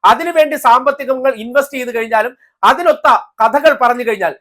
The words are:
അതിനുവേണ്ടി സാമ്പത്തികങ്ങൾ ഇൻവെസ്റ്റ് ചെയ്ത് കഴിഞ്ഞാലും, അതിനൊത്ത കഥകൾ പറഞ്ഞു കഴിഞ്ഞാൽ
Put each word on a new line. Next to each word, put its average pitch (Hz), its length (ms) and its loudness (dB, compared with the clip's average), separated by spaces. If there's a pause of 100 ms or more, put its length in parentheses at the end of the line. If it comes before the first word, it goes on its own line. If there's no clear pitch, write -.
(120)
അതിനുവേണ്ടി 311 540 0
സാമ്പത്തികങ്ങൾ 262 640 0 (120)
ഇൻവെസ്റ്റ് 269 340 -4
ചെയ്ത് 247 180 -8
കഴിഞ്ഞാലും, 226 380 -2 (360)
അതിനൊത്ത 311 380 0 (340)
കഥകൾ 226 400 2
പറഞ്ഞു 247 260 0
കഴിഞ്ഞാൽ 190 340 -4